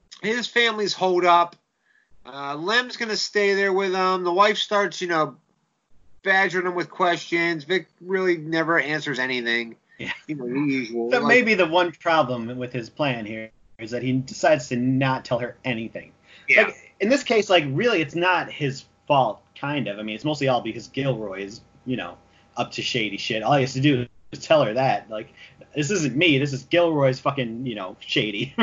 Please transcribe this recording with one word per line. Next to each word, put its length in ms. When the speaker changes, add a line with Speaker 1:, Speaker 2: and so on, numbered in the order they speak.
Speaker 1:
His 260
family's 460
holed 320
up. 300
Uh, 300
Lem's 420
gonna 180
stay 380
there 180
with 220
them. 300
The 100
wife 240
starts, 440
you 60
know, 300
badgering 420
him 100
with 140
questions. 760
Vic 240
really 360
never 420
answers 400
anything. 560
Speaker 2:
Yeah. 140
Speaker 1:
You 80
know, 120
the 120
usual. 520
Speaker 2:
That 120
Speaker 1:
Like 60
Speaker 2:
may 140
be 100
the 140
one 260
problem 640
with 160
his 160
plan 360
here, 260
is 120
that 120
he 100
decides 560
to 60
not 480
tell 160
her 240
anything. 480
Speaker 1:
Yeah. 140
Speaker 2:
Like, 360
in 100
this 140
case, 260
like, 200
really, 320
it's 140
not 360
his 340
fault, 340
kind 300
of. 120
I 40
mean, 120
it's 100
mostly 220
all 140
because 280
Gilroy 540
is, 180
you 120
know, 200
up 160
to 80
shady 360
shit. 260
All 100
he 80
has 120
to 80
do 260
is 80
tell 240
her 120
that. 340
Like, 240
"This 160
isn't 240
me. 240
This 140
is 100
Gilroy's 560
fucking, 460
you 100
know, 240
shady. 640